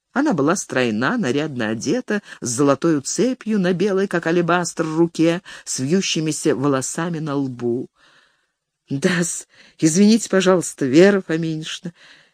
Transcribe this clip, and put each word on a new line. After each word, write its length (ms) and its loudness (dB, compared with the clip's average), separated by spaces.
Она 200 2
была 220 2
стройна, 640 -2
нарядно 520 -2
одета, 520 -4
с 80 -10
золотою 540 2
цепью 580 -2
на 140 2
белой, 340 0
как 200 -4
алебастр, 580 0
руке, 560 0
с 140 -6
вьющимися 760 0
волосами 640 -2
на 160 -4
лбу. 520 -4
«Да-с, 580 -2
извините, 520 4
пожалуйста, 560 2
Вера 360 6
Фоминична, 720 -6